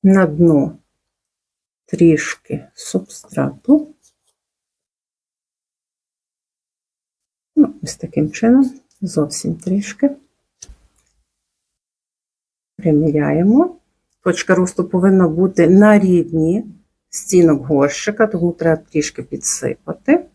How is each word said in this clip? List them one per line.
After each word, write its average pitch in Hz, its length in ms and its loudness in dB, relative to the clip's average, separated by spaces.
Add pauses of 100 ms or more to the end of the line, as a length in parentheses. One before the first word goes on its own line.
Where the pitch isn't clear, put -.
На 190 240 4
дно 151 520 0 (1080)
трішки - 880 -2
субстрату. - 1200 -4 (3500)
Ну, 294 260 2
ось - 140 -10
таким - 340 -6
чином, 254 500 0 (200)
зовсім 165 540 -6
трішки. 202 640 -4 (2500)
Приміряємо. 160 1040 0 (440)
Точка 170 300 -2
росту 180 340 -4
повинна 185 400 2
бути 170 400 0
на 208 300 6
рівні 175 680 0 (460)
стінок 160 560 2
горщика, 151 600 -2
тому 175 260 -4
треба 160 300 -2
трішки - 400 -8
підсипати. - 1120 -4